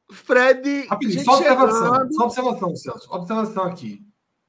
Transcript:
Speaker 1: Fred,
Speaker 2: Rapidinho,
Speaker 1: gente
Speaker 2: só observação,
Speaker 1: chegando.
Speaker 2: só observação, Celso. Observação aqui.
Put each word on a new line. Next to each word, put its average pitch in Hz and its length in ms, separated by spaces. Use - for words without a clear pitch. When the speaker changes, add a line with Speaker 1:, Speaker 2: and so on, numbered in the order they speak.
Speaker 1:
Fred, 262 760
Speaker 2:
Rapidinho, 208 320
Speaker 1:
gente 277 60
Speaker 2:
só 247 120
observação, 247 580
Speaker 1:
chegando. 262 200
Speaker 2:
só 226 100
observação, 220 520
Celso. 117 380
Observação 196 500
aqui. 131 380